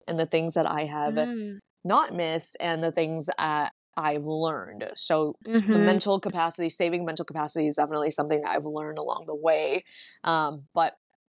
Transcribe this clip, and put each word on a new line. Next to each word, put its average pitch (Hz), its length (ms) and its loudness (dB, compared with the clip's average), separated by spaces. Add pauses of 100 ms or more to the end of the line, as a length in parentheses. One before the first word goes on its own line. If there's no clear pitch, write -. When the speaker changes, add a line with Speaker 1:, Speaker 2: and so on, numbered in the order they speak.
Speaker 1:
and 165 120 -2
the 165 80 2
things 165 280 0
that 165 120 4
I 156 180 0
have 147 300 -2
Speaker 2:
Mm. 214 440 -4 (240)
Speaker 1:
not 226 300 2
missed 165 460 -2
and 165 240 -2
the 165 80 2
things 160 460 -2
that 151 360 -2 (240)
I've 151 280 0
learned. 151 680 -4
So 156 400 2 (360)
the 208 80 6
Speaker 2:
Mm-hmm. - 0 -
Speaker 1:
mental 202 400 4
capacity, 170 500 -2
saving 175 360 0
mental 160 200 -4
capacity 151 420 0
is 147 100 0
definitely 151 340 2
something 151 300 0
that - 100 -4
I've 151 140 0
learned 151 340 -6
along - 280 -4
the 156 80 -6
way. 156 480 2 (400)
Um, 151 500 0
but 165 240 2 (320)